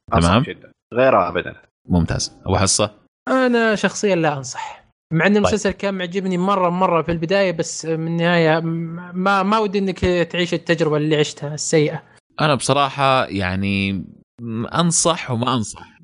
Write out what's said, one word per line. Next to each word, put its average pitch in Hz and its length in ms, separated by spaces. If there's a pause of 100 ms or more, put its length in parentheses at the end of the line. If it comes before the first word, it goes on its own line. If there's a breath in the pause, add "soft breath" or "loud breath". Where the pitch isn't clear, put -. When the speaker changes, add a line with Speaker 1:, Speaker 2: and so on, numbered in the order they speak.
(140)
Speaker 1:
أنصح 85 160
Speaker 2:
تمام. 110 140
Speaker 1:
جدًا. - 280 (220)
غيره 113 360
أبدًا. 85 260 (340)
Speaker 2:
ممتاز. - 420 (140)
أبو 95 120
حصة؟ 101 340 (360)
Speaker 3:
أنا 240 480
شخصيًا 190 400
لا 151 220
أنصح. - 420 (340)
مع 160 120
أن 202 80
Speaker 2:
طيب. 214 40
Speaker 3:
المسلسل 208 340
كان 196 220
معجبني 185 440
مرة، 185 320
مرة 175 320
في 165 100
البداية، 180 400
بس 165 340
من 160 220
النهاية 165 520
م-، 165 540
ما، 190 300
ما 214 160
ودي 202 200
إنك 190 200 (320)
تعيش 175 220
التجربة 160 440
اللي 151 180
عشتها 147 380
السيئة. 156 500 (380 soft breath)
Speaker 2:
أنا 147 140
بصراحة، 135 680
يعني، 98 680 (480)
م-، 113 240
أنصح 165 680
وما 117 220
أنصح. - 500